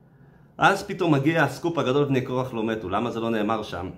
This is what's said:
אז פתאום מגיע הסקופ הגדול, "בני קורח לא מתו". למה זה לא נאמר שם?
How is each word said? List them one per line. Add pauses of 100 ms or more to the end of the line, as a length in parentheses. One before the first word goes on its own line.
(580)
אז
פתאום
מגיע
הסקופ
הגדול,
"בני
קורח
לא
מתו".
למה
זה
לא
נאמר
שם?